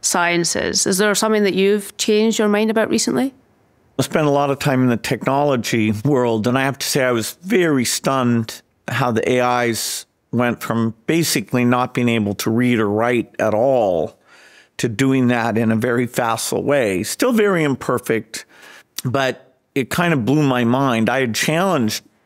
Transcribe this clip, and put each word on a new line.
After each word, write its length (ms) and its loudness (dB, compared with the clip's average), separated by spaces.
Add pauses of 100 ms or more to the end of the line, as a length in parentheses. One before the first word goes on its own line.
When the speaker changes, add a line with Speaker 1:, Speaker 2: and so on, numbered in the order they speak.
Speaker 1:
science 560 0
is. 280 -2
Is 120 0
there 180 2
something 280 0
that 100 0
you've 420 0
changed 440 0
your 100 2
mind 220 0
about 180 0
recently? 440 -2 (640)
Speaker 2:
I 40 -2
spent 260 0
a 40 2
lot 180 2
of 100 -2
time 240 2
in 60 4
the 80 2
technology 960 0 (100)
world, 420 2
and 120 2
I 80 0
have 120 -2
to 80 -8
say 200 0
I 60 2
was 300 -4
very 440 2
stunned 760 -2 (280)
how 220 -2
the 200 0
A 380 0
Is 360 -6 (280)
went 280 0
from 320 -2 (120)
basically 580 0
not 300 0
being 160 0
able 260 0
to 140 -4
read 300 2
or 100 0
write 500 0
at 140 0
all 680 0 (580)
to 100 -2
doing 420 2
that 280 0
in 140 2
a 40 2
very 300 0
facile 560 -2
way. 400 0
Still 320 -2
very 300 2
imperfect, 840 -4 (580)
but 520 -4 (180)
it 160 -2
kind 240 0
of 100 0
blew 200 2
my 220 0
mind. 440 0
I 120 0
had 120 -2
challenged 680 -2 (220)